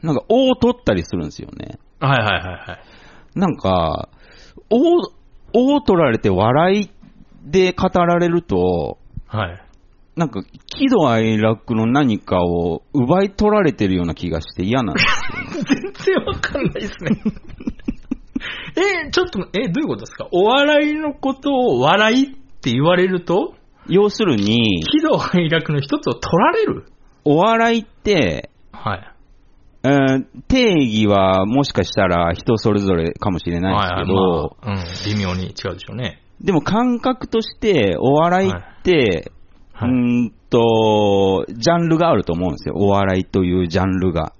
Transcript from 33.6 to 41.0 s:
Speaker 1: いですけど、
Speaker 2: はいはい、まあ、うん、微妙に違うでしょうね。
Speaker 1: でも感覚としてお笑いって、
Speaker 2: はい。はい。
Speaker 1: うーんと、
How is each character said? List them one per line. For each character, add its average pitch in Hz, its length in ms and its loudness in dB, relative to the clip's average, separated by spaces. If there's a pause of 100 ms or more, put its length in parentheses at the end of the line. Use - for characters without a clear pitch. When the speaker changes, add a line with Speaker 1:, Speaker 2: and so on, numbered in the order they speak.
Speaker 1:
い 101 40 0
で 104 60 0 (160)
す 95 80 -4
け - 20 -4
ど、 92 80 0
Speaker 2:
は 95 120 4
い 82 140 0
は 76 60 -6
い、 - 180 -14
ま 104 80 -6
あ、 98 40 -4
う - 0 -
ん、 92 40 -6 (360)
微 104 40 -2
妙 90 140 -4
に 92 120 -6
違 - 20 -10 (220)
う - 20 -8
で 98 60 -12
し - 100 -18
ょ 104 40 -14
う 107 40 -10
ね。 120 240 -10 (180)
Speaker 1:
で 190 140 -2
も 156 80 2
感 233 380 -2
覚 254 280 -4
と 226 140 -2
し - 180 -12
て 117 400 0
お 131 140 2
笑 175 340 2
い - 20 0
っ 98 40 -4 (300)
て、 123 480 0 (420)
Speaker 2:
は 127 140 -4
い。 - 20 0
は - 0 -
い。 - 20 0
Speaker 1:
う - 20 0
ー - 20 0 (320)
ん 101 60 -12 (160)
と、 107 1000 2